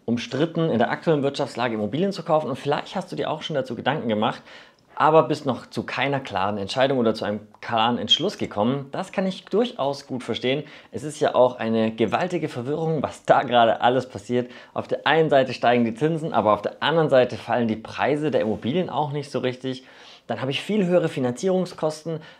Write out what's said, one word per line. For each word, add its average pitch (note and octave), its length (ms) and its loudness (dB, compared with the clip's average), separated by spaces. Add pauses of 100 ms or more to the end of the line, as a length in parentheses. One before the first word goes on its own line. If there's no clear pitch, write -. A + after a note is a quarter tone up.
umstritten, D#3 680 -2
in A2+ 80 2
der - 120 2
aktuellen D3 320 0
Wirtschaftslage C3 520 -2
Immobilien A2 380 -2
zu E3+ 100 -10
kaufen. D#3 260 0
Und C3 80 -4
vielleicht - 400 -4
hast F3+ 160 -8
du D#3+ 40 -8
dir C#3 140 -2
auch D#3+ 120 -6
schon - 120 -6
dazu B2+ 200 -4
Gedanken B2 340 -2
gemacht, A2 340 0 (560)
aber D#3 260 6
bist D#3 200 -4
noch A#2+ 220 -4
zu - 160 -6
keiner C3+ 380 -2
klaren G#2 360 -2
Entscheidung C3 400 0
oder A2+ 160 4
zu G#2+ 140 -6
einem G#2 140 -4 (200)
klaren A#2 380 0
Entschluss - 400 0
gekommen. A#2+ 540 -2
Das F#3 200 -8
kann F#3+ 140 0
ich F#3 180 -6
durchaus C#3+ 640 -2
gut B2+ 160 -6
verstehen. A#2+ 400 -2 (280)
Es - 120 -10
ist D3 180 -8
ja - 140 2
auch B2 240 6
eine A2+ 340 0
gewaltige C#3+ 560 0
Verwirrung, D3+ 540 -4
was - 240 -8
da C3+ 160 6
gerade A#2+ 400 4
alles B2+ 260 4
passiert. B2 420 -2 (220)
Auf - 160 -6
der - 180 -4
einen D#3 220 4
Seite C3+ 240 4
steigen A#2+ 320 2
die A2+ 100 -2
Zinsen, D#3 380 -2
aber G#2 220 4
auf G2+ 80 0
der - 200 -6
anderen D3+ 280 2
Seite B2 260 4
fallen A#2 320 0
die A2 80 0
Preise C3+ 540 -2
der A#2+ 100 2
Immobilien A2 480 -2
auch C#3+ 240 -4
nicht C#3+ 180 -8
so B2+ 100 -4
richtig. B2+ 440 -6 (440)
Dann - 120 -6
habe C3 100 -4
ich C#3 120 -4
viel G3+ 240 0
höhere F3 240 2
Finanzierungskosten, D#3+ 1120 -4 (200)